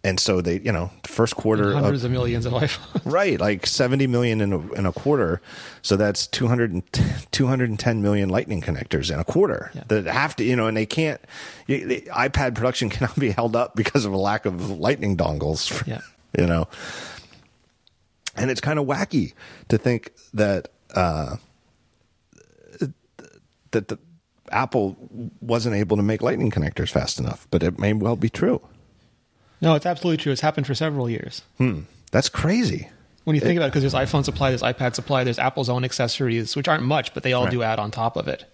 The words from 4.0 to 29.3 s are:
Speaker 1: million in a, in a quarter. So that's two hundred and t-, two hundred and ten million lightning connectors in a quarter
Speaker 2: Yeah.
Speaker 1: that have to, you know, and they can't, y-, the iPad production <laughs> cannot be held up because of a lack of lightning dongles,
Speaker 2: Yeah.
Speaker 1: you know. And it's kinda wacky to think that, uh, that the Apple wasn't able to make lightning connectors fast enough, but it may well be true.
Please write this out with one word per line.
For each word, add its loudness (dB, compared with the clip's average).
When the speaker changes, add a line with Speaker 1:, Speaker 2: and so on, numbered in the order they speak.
Speaker 1:
million 2
in 2
a, -4
in -2
a 2
quarter. 2
So 2
that's 2
two -2
hundred 2
and -6
t-, 2
two 2
hundred 2
and -4
ten 0
million 2
lightning -2
connectors -2
in -2
a 0
quarter 0
Speaker 2:
Yeah. -12
Speaker 1:
that 2
have 0
to, -2
you 2
know, 2
and 0
they 0
can't, -2
y-, 0
the -4
iPad 0
production -2
<laughs> -8
cannot -2
be 2
held -2
up -2
because 0
of -2
a 0
lack 0
of -4
lightning 0
dongles, -2
Speaker 2:
Yeah. -8
Speaker 1:
you 4
know. 2
And 0
it's -2
kinda 0
wacky -2
to 4
think -2
that, 0
uh, 0
that 0
the -8
Apple 0
wasn't 0
able 4
to 4
make 2
lightning 2
connectors -2
fast -2
enough, -6
but 2
it 0
may 2
well 0
be 0
true. 0